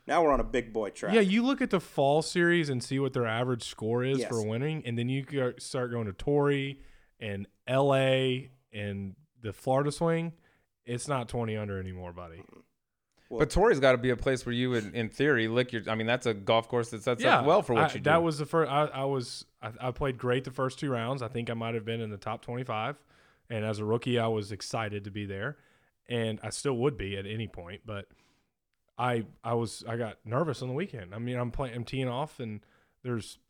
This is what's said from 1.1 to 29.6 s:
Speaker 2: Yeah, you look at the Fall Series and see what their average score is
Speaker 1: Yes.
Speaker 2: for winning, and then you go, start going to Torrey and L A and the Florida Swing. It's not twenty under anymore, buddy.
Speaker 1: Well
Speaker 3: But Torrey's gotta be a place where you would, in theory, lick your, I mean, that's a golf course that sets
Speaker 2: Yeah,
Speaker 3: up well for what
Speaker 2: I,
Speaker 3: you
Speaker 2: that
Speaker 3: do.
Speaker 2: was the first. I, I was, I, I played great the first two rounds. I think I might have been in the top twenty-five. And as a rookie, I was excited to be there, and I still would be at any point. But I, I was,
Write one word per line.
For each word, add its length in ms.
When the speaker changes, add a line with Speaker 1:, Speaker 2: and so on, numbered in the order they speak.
Speaker 2:
Yeah, 60
you 240
look 160
at 100
the 100
Fall 420
Series 480
and 120
see 160
what 140
their 140
average 380
score 380
is 180
Speaker 1:
Yes. 80
Speaker 2:
for 140
winning, 440
and 120
then 120
you 140
go, 340
start 340
going 140
to 80
Torrey 640
and 260
L 280
A 560
and 400
the 100
Florida 400
Swing. 400
It's 200
not 220
twenty 300
under 200
anymore, 360
buddy. 280
Speaker 1:
Well 120
Speaker 3:
But 100
Torrey's 300
gotta 180
be 120
a 60
place 300
where 80
you 160
would, 240
in 160
theory, 360
lick 260
your, 160
I 60
mean, 120
that's 200
a 80
golf 340
course 220
that 120
sets 200
Speaker 2:
Yeah, 180
Speaker 3:
up 40
well 180
for 120
what 180
Speaker 2:
I, 20
Speaker 3:
you 60
Speaker 2:
that 160
Speaker 3:
do. 60
Speaker 2:
was 160
the 80
first. 260
I, 140
I 180
was, 400
I, 180
I 100
played 280
great 260
the 60
first 280
two 120
rounds. 320
I 60
think 220
I 40
might 200
have 100
been 160
in 100
the 60
top 260
twenty-five. 540
And 140
as 140
a 60
rookie, 340
I 100
was 240
excited 520
to 60
be 160
there, 320
and 340
I 80
still 280
would 180
be 220
at 80
any 200
point. 400
But 200
I, 260
I 120
was, 340